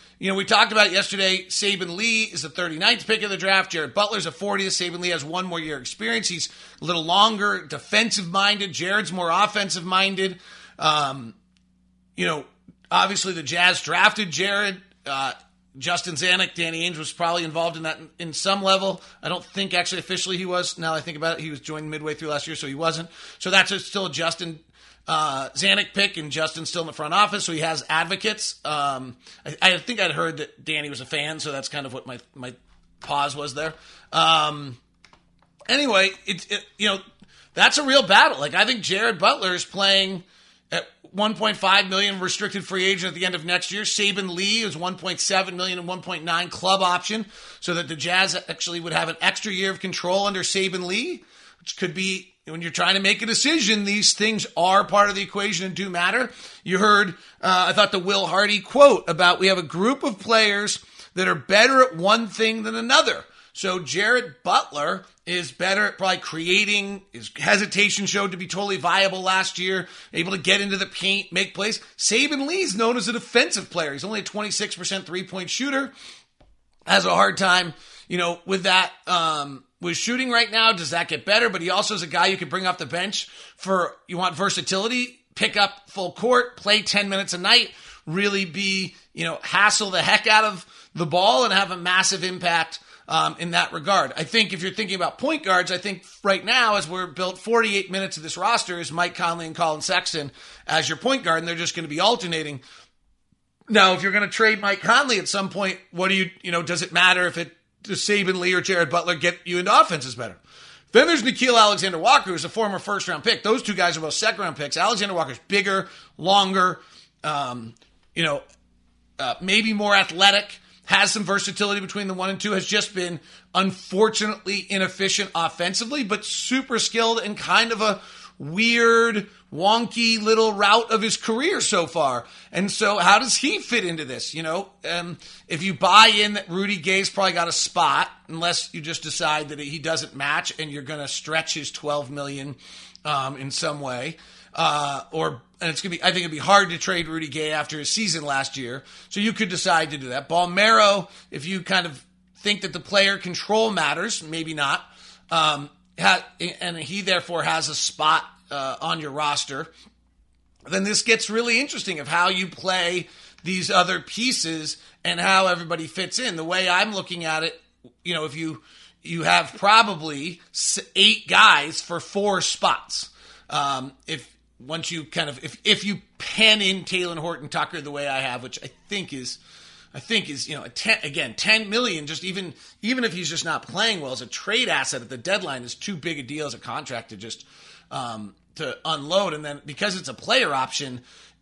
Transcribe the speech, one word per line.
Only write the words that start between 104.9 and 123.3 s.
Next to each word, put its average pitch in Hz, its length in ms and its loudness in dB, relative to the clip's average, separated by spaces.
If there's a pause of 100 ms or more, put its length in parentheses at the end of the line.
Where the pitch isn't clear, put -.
at 165 100 -2
some 196 220 -2
point, 190 300 -4 (120)
what 180 180 0
do 196 60 2
you, 185 140 2 (140)
you 180 80 -6
know, 170 100 0
does 170 220 -4
it - 80 -8
matter 180 340 4
if 165 140 -2
it, 170 120 -8 (300)
does 202 200 -6
Saben 190 380 0
Lee 180 140 2
or 180 80 2
Jared 170 300 0
Butler 175 240 0
get 175 280 0
you 175 140 -4
into 202 220 4
offenses 143 340 2
better? 107 240 -10 (540)
Then 277 160 8
there's 311 160 2
Nickeil 240 360 4
Alexander-Walker, 196 680 4
who's 165 160 -4
a 165 40 -8
former 208 280 -2
first-round 180 460 -6
pick. 220 180 2
Those 247 220 0
two 208 100 -2
guys 175 240 2
are 160 40 -8
both 151 120 -4
second-round 208 420 -2
picks. 143 220 -6
Alexander 196 380 0
Walker's 135 320 -4
bigger, 196 400 0 (300)
longer, 190 640 4 (440)
um, 123 500 -4 (400)
you 165 100 -2
know, 147 200 -2 (720)
uh, 120 220 -4
maybe 214 340 2
more 208 220 2
athletic, 196 640 4 (260)
has 196 260 4
some 214 120 -2
versatility 202 560 -2
between 196 280 -6
the 185 80 -4
one 185 160 -4
and 190 100 -6
two, 208 120 -2
has 190 120 -2
just 208 300 -2
been 175 240 -4 (340)